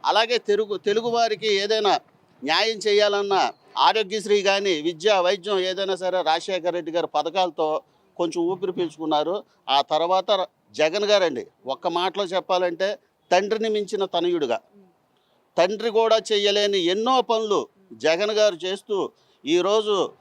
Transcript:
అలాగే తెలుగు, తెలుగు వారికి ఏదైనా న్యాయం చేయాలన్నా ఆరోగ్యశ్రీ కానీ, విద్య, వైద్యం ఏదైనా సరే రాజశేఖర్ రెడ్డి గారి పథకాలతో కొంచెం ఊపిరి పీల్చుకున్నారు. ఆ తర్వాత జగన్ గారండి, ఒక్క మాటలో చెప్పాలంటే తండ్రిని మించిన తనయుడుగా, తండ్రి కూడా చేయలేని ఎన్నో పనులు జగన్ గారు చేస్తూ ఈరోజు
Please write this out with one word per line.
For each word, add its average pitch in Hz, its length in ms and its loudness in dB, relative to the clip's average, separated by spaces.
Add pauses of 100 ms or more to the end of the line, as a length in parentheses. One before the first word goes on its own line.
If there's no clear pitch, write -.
అలాగే 220 320 2
తెలుగు, 208 400 -2
తెలుగు 220 320 -2
వారికి 220 460 -2
ఏదైనా 202 440 0 (440)
న్యాయం 202 340 0
చేయాలన్నా 202 760 2 (240)
ఆరోగ్యశ్రీ 202 640 2
కానీ, 196 400 0
విద్య, 175 320 0
వైద్యం 190 460 0
ఏదైనా 185 360 -4
సరే 185 260 -2
రాజశేఖర్ 165 520 -2
రెడ్డి 170 180 -6
గారి 160 160 -2
పథకాలతో 160 760 -2 (360)
కొంచెం 170 260 -2
ఊపిరి 185 280 -4
పీల్చుకున్నారు. 160 720 -4 (260)
ఆ 139 120 2
తర్వాత 185 680 0 (240)
జగన్ 160 340 0
గారండి, 180 420 2 (180)
ఒక్క 131 220 -6
మాటలో 175 360 -2
చెప్పాలంటే 185 760 -2 (340)
తండ్రిని 208 380 2
మించిన 208 360 -2
తనయుడుగా, 170 540 -2 (960)
తండ్రి 196 320 0
కూడా 220 280 4
చేయలేని 202 640 0
ఎన్నో 220 420 2
పనులు 214 460 0 (260)
జగన్ 165 380 0
గారు 208 240 2
చేస్తూ 185 560 -4 (340)
ఈరోజు 196 760 2